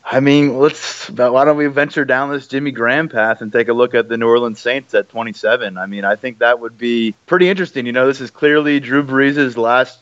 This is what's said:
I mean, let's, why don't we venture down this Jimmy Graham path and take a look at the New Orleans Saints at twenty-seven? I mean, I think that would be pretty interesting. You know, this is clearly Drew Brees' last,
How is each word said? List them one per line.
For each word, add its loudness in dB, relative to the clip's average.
I 0
mean, 4
let's, -2
why 2
don't 4
we 0
venture -2
down -2
this -8
Jimmy -4
Graham -2
path -2
and -10
take 0
a 0
look 0
at 0
the -4
New 0
Orleans 2
Saints -4
at 0
twenty-seven? -4
I -8
mean, -8
I 0
think -8
that 2
would -12
be -2
pretty 2
interesting. -4
You -6
know, 2
this 0
is -10
clearly 2
Drew 0
Brees' 0
last, 0